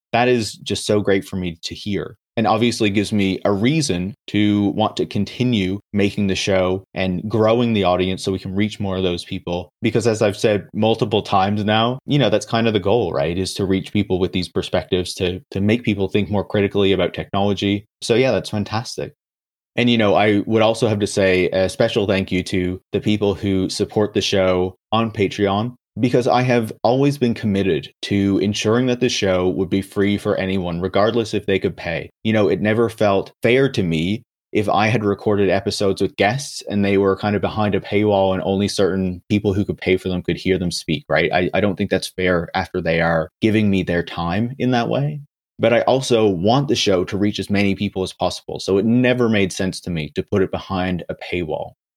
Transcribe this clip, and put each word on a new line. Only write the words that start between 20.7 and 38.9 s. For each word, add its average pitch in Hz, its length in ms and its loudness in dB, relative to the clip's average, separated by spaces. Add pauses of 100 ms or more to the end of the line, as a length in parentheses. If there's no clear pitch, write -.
have 107 100 0
to 101 80 0
say 92 440 2
a 95 180 0
special 113 360 0
thank 95 280 -2
you 92 100 0
to 92 380 -4 (100)
the 101 80 -2
people 104 340 0
who 95 360 -2
support 104 440 -2
the 101 80 0
show 92 540 0 (160)
on 113 180 0
Patreon, 101 640 -2 (220)
because 120 300 2
I 123 140 2
have 120 320 0 (100)
always 139 340 2
been 120 160 0
committed 95 560 0 (120)
to 98 380 0
ensuring 110 480 0
that 123 120 0
the 123 80 2
show 92 400 0
would 92 220 -2
be 98 120 0
free 101 360 0
for 101 180 -2
anyone, 90 460 -4
regardless 107 520 0
if 101 120 -4
they 98 120 2
could 92 200 -4
pay. 80 320 -8 (160)
You 110 80 2
know, 104 160 4
it - 100 0
never 110 300 2
felt 101 420 0 (100)
fair 127 280 4
to 113 120 -4
me 87 400 -2 (300)
if 104 160 0
I 101 200 2
had 110 180 0
recorded 101 440 0
episodes 98 520 0
with 95 160 -2
guests 120 520 -2
and 101 140 0
they 101 140 2
were 98 180 4
kind 104 180 -2
of 98 80 0
behind 101 340 -2
a 95 40 2
paywall 98 540 2
and 95 100 -4
only 98 240 0
certain 92 640 0